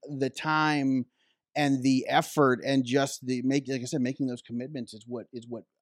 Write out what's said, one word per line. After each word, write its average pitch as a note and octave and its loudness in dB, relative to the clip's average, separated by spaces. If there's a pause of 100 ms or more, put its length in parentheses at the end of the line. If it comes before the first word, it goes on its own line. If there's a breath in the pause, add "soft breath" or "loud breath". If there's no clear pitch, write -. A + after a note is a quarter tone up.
(180)
the C3+ 0
time D3 2 (500)
and C#3 2
the C3 4
effort C#3 4
and C3+ 0
just C3+ -2
the B2 -2
make, C3+ 0
like C3+ -2
I B2 -6
said, C3 -4
making C3 -2
those B2 -6
commitments B2 -10
is G#2+ -18
what, A#2 -10
is A#2 -14
what A#2 -10 (200)